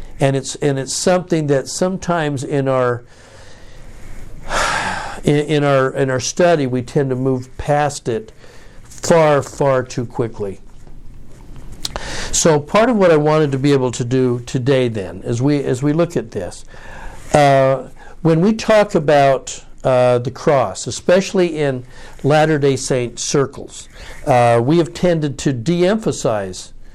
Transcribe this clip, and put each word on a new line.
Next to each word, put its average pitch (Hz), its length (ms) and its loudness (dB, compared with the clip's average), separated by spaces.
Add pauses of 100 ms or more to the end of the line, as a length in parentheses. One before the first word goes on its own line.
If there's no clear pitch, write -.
(200)
And 139 160 4
it's, 135 200 -6
and 143 220 0
it's 131 140 -6
something 180 540 0
that 139 220 0
sometimes 170 760 -2
in 139 260 -2
our, 123 360 0 (1400)
<sighs> - 800 -4
in, 147 120 2
in 147 280 0
our, 135 280 2
in 135 180 0
our 127 100 0
study, 165 460 2
we 127 160 -2
tend 135 280 -2
to 127 60 -2
move 131 400 -2
past 147 520 -2
it 110 240 -4 (500)
far, 151 600 2
far 135 400 0
too 127 220 -8
quickly. 107 560 -6 (1700)
So 151 280 4
part 214 300 2
of 240 60 2
what 185 140 6
I 160 60 6
wanted 151 360 4
to 135 60 0
be 143 140 2
able 127 200 2
to 123 120 -4
do 123 360 2
today 127 480 0
then, 98 340 -8
as 120 180 -2
we, 143 240 2
as 131 180 -2
we 147 100 2
look 165 240 0
at - 160 -6
this, 90 320 -8 (680)
uh, 135 560 4 (340)
when 160 180 4
we 208 120 4
talk 214 420 2
about, 143 720 2 (200)
uh, 123 340 4
the 120 120 -6
cross, 117 560 0
especially 175 720 0
in 135 260 -2 (400)
Latter-day 147 520 4
Saint 123 420 -4
circles, - 720 -4 (380)
uh, 120 360 6
we 147 160 4
have 160 140 0
tended 156 460 0
to 147 140 0
de-emphasize 147 1200 -2 (220)